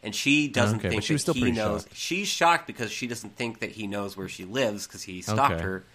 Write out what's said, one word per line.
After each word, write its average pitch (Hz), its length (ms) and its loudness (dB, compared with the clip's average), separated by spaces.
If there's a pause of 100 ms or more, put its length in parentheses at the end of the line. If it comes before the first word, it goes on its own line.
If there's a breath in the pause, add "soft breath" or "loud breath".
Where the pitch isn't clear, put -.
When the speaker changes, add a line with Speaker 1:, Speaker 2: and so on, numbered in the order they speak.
Speaker 1:
and 107 100 -6
she 147 320 4
doesn't 113 320 4
Speaker 2:
Okay, 101 100 0
but - 40 2
Speaker 1:
think 107 100 0
Speaker 2:
she - 120 0
was 143 100 0
Speaker 1:
that 170 80 2
Speaker 2:
still - 20 2
Speaker 1:
he 123 60 0
Speaker 2:
pretty 123 160 4
Speaker 1:
knows. 107 260 0
Speaker 2:
shocked. - 140 -18
Speaker 1:
She's 190 320 -4
shocked 170 400 4
because 113 240 -6
she 127 160 -6
doesn't 113 280 -8
think 117 220 -4
that 107 140 -4
he 107 160 -6
knows 101 280 -4
where 95 120 -6
she - 160 -10
lives 104 420 0
'cause - 160 -14
he 90 200 -10
stalked 107 320 2
Speaker 2:
Okay. 82 100 -2
Speaker 1:
her, 95 180 -4 (120 soft breath)